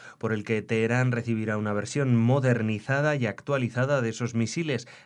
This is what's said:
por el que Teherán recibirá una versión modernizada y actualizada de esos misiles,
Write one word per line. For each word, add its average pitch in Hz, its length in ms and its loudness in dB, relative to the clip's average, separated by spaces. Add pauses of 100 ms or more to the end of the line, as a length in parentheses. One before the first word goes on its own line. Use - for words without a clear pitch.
(200)
por 110 120 -2
el 107 140 -4
que 110 160 0
Teherán 117 500 2
recibirá 110 460 -2
una 107 160 -2
versión 123 420 0
modernizada 127 1000 2
y 123 80 0
actualizada 131 760 0
de 113 60 0
esos 113 260 -4
misiles, 117 540 -2 (180)